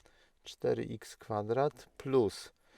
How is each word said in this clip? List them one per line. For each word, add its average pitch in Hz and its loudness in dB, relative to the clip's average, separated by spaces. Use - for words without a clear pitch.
cztery 117 -2
x - -12
kwadrat 113 -2
plus 131 2